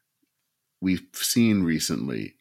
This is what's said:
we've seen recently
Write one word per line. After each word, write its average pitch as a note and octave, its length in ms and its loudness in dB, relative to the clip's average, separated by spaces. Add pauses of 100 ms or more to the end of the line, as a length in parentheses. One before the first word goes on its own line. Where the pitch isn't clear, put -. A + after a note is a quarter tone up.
(800)
we've F#2 220 0 (100)
seen G#2+ 520 2
recently C2 760 -4